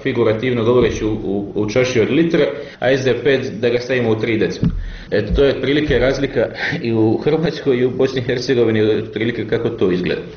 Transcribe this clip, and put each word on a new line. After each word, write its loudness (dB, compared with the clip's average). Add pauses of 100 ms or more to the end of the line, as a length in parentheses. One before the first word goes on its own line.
figurativno 0
govoreći, 2
u, 0
u, -4
u -2
čaši 0
od 2
litre, 2 (320)
a 2
S -2
D 2 (100)
P 2
da -2
ga 0
stavimo -2
u 4
tri -2
deci. 0 (520)
E, 0
to 4
je 2
otprilike 0
razlika 0 (360)
i -2
u 2
Hrvatskoj 0
i 2
u 2
Bosni 0
i -4
Hercegovini, 2
otprilike -2
kako 0
to 0
izgleda. -2 (160)